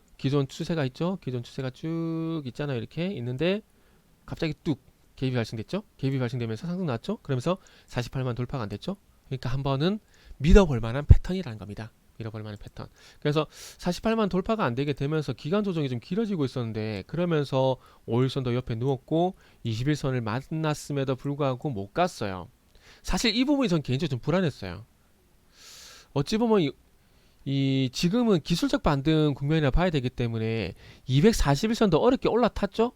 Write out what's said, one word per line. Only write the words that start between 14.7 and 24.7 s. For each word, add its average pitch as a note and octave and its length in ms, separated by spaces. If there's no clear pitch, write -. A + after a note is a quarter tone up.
되게 C#3+ 180
되면서 D3 400
기간 G3 300
조정이 E3 240
좀 B2 120
길어지고 F#3+ 460
있었는데, A2 640
그러면서 C#3+ 720
오일선도 B2 500
옆에 B2 200
누웠고 C#3+ 600
이십일선을 B2+ 580
만났음에도 C3+ 920
불구하고 C#3+ 540
못 G2+ 240
갔어요. G2+ 560
사실 G3 320
이 B3+ 100
부분이 C#4 240
전 E3 120
개인적으로 C3 280
좀 B2+ 100
불안했어요. C3+ 640